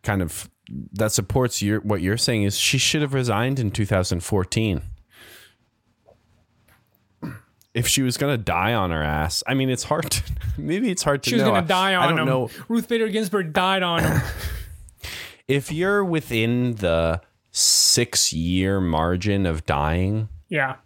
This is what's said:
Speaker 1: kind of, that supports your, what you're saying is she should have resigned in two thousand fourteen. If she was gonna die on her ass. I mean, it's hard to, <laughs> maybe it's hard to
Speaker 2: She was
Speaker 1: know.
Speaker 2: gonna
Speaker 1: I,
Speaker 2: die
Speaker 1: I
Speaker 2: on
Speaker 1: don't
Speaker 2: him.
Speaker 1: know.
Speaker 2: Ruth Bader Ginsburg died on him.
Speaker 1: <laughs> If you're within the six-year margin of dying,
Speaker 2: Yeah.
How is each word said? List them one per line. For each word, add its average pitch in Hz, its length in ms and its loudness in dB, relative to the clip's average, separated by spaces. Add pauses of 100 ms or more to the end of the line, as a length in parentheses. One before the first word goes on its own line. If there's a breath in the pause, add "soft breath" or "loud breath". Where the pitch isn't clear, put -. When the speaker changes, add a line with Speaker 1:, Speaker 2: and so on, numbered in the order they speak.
Speaker 1:
kind 101 180 0
of, - 280 -6 (440)
that 107 180 0
supports 120 500 0
your, 104 200 0
what 101 200 -2
you're 98 160 0
saying 113 260 0
is 98 140 0
she - 200 0
should 151 240 0
have 139 120 -2
resigned 127 460 0
in 107 120 0
two 104 140 0
thousand 92 360 0
fourteen. 98 600 0 (3000 loud breath)
If 113 140 0
she - 140 2
was 127 160 0
gonna 143 200 0
die 95 360 0
on 95 180 0
her 78 100 0
ass. 76 460 0
I 127 60 0
mean, 131 160 0
it's 127 140 -2
hard 160 280 -2
to, - 120 -4 (180)
<laughs> - 160 -4
maybe 185 340 -2
it's 180 120 -4
hard 143 200 0
to - 60 -2
Speaker 2:
She - 60 0
was - 80 4
Speaker 1:
know. - 80 4
Speaker 2:
gonna 185 120 2
Speaker 1:
I, 160 40 -4
Speaker 2:
die 190 240 2
Speaker 1:
I 190 40 2
Speaker 2:
on 175 140 2
Speaker 1:
don't 165 100 2
Speaker 2:
him. 156 60 0
Speaker 1:
know. 131 240 0 (180 loud breath)
Speaker 2:
Ruth 226 220 0
Bader 226 180 0
Ginsburg 190 460 -2
died 185 300 2
on 170 200 0
him. 156 220 2
Speaker 1:
<laughs> - 60 -8 (1160 loud breath)
If 139 220 0
you're 190 360 2
within 123 680 0
the 82 440 2 (320)
six-year - 1300 2
margin 90 640 2
of 80 200 0
dying, 90 640 0 (180)
Speaker 2:
Yeah. 135 280 -2 (100)